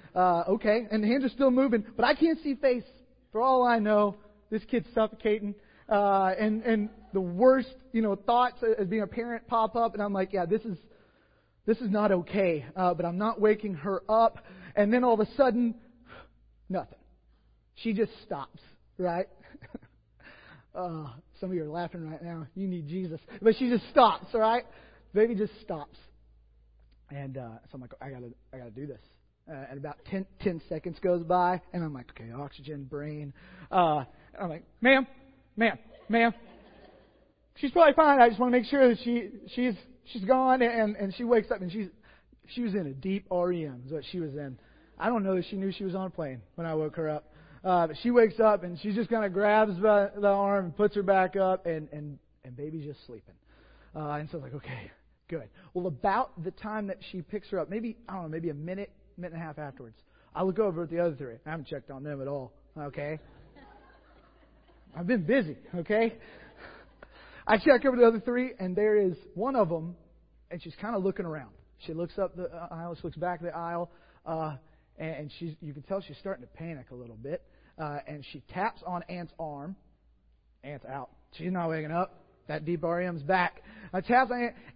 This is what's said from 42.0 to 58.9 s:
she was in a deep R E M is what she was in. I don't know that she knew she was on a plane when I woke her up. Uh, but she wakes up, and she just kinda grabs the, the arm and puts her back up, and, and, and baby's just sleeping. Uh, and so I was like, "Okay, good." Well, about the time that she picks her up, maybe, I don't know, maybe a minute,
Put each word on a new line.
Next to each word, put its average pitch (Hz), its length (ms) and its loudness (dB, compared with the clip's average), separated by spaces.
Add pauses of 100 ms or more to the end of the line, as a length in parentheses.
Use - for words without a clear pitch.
she - 140 -8
was 208 140 -2
in 175 120 -2
a 135 60 -8
deep 190 360 -6
R 180 220 0
E 165 140 -4
M 127 200 -10
is 139 60 -14
what 151 180 -8
she 180 120 -6
was 143 140 -8
in. 139 220 -10 (400)
I 190 100 -4
don't 226 180 0
know 190 100 0
that 180 140 0
she 202 80 -8
knew 190 160 -2
she 208 100 -10
was 185 120 -4
on 190 120 -4
a 165 40 -14
plane 131 300 -8 (140)
when 170 100 -8
I 160 100 -4
woke 151 200 -4
her 156 140 -4
up. 151 160 -6 (380)
Uh, 180 220 4
but 156 160 -4
she 233 80 0
wakes 233 300 6
up, 208 240 4
and 175 160 -10
she 208 120 -4
just 208 160 -2
kinda 220 220 0
grabs 208 500 4
the, 202 400 4
the 202 80 4
arm 196 380 2
and 165 100 -8
puts 208 200 2
her 202 80 0
back 185 320 4
up, 185 320 2
and, 156 240 -4
and, 147 260 -12 (260)
and 123 140 -18
baby's 151 260 -10
just 143 220 -12
sleeping. 110 300 -20 (600)
Uh, 151 180 -6
and 151 180 -8
so 165 80 -8
I - 20 -12
was 131 100 -14
like, 143 120 -12
"Okay, 113 280 -12 (360)
good." 139 200 -10 (280)
Well, 180 100 -4
about 190 580 -2
the 185 60 -8
time 214 380 -8
that 185 100 -8 (140)
she 180 100 -8
picks - 300 -12
her 190 80 -2
up, 160 100 -4
maybe, 220 280 -8 (120)
I 196 40 -10
don't 185 100 -8
know, 156 60 -10
maybe 165 200 -6
a 143 60 -4
minute, 185 340 -10 (260)